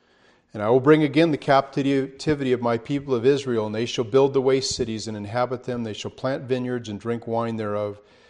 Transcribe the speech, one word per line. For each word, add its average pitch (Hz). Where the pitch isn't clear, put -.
And 107
I 104
will 127
bring 151
again 151
the 139
captivity 139
of 117
my 117
people 139
of 113
Israel, 127
and 107
they 123
shall 120
build 135
the 135
waste 131
cities 110
and 107
inhabit 120
them. 120
They 107
shall -
plant 139
vineyards 123
and 101
drink 117
wine 117
thereof. 104